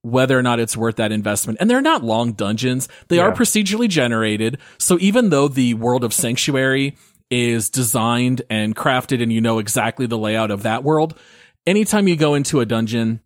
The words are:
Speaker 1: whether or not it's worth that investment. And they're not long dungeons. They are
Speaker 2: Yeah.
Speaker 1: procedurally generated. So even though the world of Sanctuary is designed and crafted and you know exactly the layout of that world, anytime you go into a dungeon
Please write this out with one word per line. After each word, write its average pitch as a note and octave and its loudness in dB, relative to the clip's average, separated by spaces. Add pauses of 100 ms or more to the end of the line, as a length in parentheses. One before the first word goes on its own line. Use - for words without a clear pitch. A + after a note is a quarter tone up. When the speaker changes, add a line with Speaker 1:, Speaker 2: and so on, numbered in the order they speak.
Speaker 1:
whether B2+ 2
or B2+ 2
not A#2+ 0
it's A2+ -4
worth A2+ -2
that G#2+ 0
investment. G#2+ -2
And F#3+ 2
they're B3 2
not D4+ 0
long A#2 0
dungeons. A2+ -2 (200)
They E3+ 2
are F3+ 4
Speaker 2:
Yeah. G#3+ 0
Speaker 1:
procedurally G#3+ 0
generated. A2+ 0 (200)
So F3+ 2
even G#3 2
though C#3+ 4
the B2+ 0
world A#2+ 0
of A2 -2
Sanctuary C3+ 0 (340)
is A#2+ 0
designed B2 0
and G#2+ -2
crafted B2+ 0
and A#2 0
you A2+ 0
know A2+ 2
exactly A2+ -2
the A#2 -4
layout A2 -2
of G2 -6
that A2+ -2
world, D#3 0 (480)
anytime G3+ 2
you F3 4
go D3+ 2
into C#3+ 0
a A#2+ 2
dungeon A2+ -2